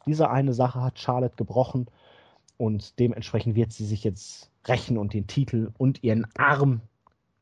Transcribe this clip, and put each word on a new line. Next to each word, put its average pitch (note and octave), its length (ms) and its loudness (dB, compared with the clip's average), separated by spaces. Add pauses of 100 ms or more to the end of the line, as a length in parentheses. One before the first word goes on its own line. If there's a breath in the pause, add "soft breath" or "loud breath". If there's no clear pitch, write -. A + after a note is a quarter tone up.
diese D#3 240 2
eine C3+ 240 2
Sache B2 280 2
hat B2+ 160 -4
Charlotte B2 380 -2
gebrochen B2 520 -2 (680 soft breath)
und G#2+ 440 -4
dementsprechend A#2 560 0
wird A2+ 180 2
sie A2 120 -8
sich G#2 200 -4
jetzt - 440 -8 (160)
rächen A#2+ 320 -2
und G#2 160 -4
den G#2 140 -4
Titel A2+ 500 -2
und C3+ 260 0
ihren A2+ 220 2 (120)
Arm C#3+ 440 4 (600)